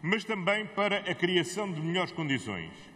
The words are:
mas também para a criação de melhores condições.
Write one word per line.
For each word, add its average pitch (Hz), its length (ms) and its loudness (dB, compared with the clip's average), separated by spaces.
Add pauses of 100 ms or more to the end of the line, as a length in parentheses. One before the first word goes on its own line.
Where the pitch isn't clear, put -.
mas 202 220 0
também 208 440 0
para 202 320 2
a 185 140 -2
criação 180 560 2
de 156 120 -4
melhores 175 320 0
condições. 110 580 -2 (240)